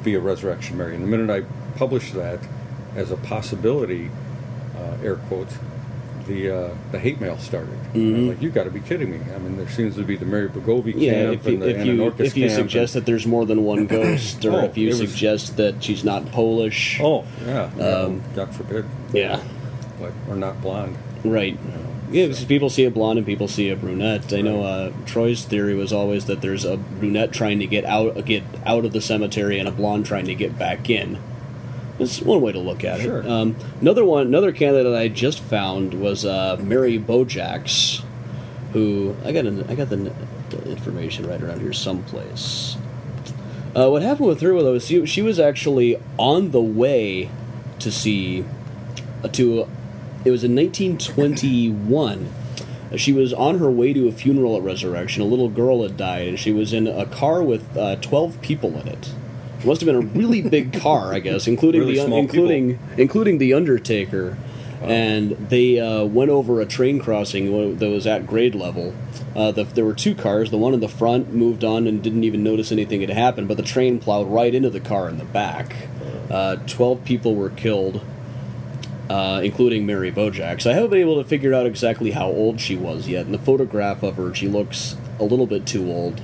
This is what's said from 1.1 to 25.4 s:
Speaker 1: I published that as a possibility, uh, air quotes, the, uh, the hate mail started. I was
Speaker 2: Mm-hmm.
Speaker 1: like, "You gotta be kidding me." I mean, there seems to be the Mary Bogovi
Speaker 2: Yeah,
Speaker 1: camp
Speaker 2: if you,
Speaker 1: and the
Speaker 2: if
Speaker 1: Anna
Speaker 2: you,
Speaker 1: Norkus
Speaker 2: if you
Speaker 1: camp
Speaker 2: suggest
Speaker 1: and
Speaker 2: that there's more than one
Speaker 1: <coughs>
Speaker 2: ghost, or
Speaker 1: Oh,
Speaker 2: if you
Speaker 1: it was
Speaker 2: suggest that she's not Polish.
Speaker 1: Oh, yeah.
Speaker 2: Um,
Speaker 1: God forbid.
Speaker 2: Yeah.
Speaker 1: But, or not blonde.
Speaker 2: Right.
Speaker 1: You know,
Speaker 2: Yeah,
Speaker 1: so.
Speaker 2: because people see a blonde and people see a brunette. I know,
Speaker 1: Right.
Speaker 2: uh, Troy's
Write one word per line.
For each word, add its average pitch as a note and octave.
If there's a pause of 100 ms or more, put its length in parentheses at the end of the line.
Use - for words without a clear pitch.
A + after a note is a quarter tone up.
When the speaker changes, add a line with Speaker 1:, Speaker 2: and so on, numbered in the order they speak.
Speaker 1:
I G2 (320)
published C3
that F2 (580)
as G2
a F#2
possibility, G#2 (680)
uh, F2
air G2
quotes, - (720)
the, F#2+
uh, F2+ (220)
the -
hate C3
mail F2
started. -
I -
was A2
Speaker 2:
Mm-hmm. A2+
Speaker 1:
like, A2+
"You D#3+
gotta F#2
be G2
kidding D#3
me." E2 (140)
I G2
mean, F#2
there F#2+
seems G#2+
to G2+
be G2
the F2+
Mary G2+
Bogovi A2+
Speaker 2:
Yeah, C3
Speaker 1:
camp A2
Speaker 2:
if A2+
you, A2
Speaker 1:
and F#2+
the G#2+
Speaker 2:
if A2+
Speaker 1:
Anna A#2+
Speaker 2:
you, A#2+
Speaker 1:
Norkus A#2
Speaker 2:
if C#3
you B2
Speaker 1:
camp G#2+
Speaker 2:
suggest A#2
Speaker 1:
and B2
Speaker 2:
that -
there's A2+
more A#2
than A2
one G#2
Speaker 1:
<coughs> A2+
Speaker 2:
ghost, C#3
or G#2+
Speaker 1:
Oh, C#3+
Speaker 2:
if -
you A2
Speaker 1:
it A#2+
was G#2
Speaker 2:
suggest G#2+
that G#2
she's G2+
not G#2
Polish. A2+
Speaker 1:
Oh, D3+ (200)
yeah. A#2+ (160)
Speaker 2:
Um, F#2 (120)
Speaker 1:
God G2
forbid. G#2 (280)
Speaker 2:
Yeah. G2+ (580)
Speaker 1:
But, F2 (180)
or G#2
not F#2+
blonde. F#2+ (260)
Speaker 2:
Right. G#2+
Speaker 1:
You -
know, - (320)
Speaker 2:
Yeah, F3+
Speaker 1:
so. D3+
Speaker 2:
because C3
people C#3
see C3
a B2
blonde A2
and G#2
people G2+
see G2+
a F#2+
brunette. F#2+
I G2+
know, G#2
Speaker 1:
Right. F#2+
Speaker 2:
uh, - (140)
Troy's A#2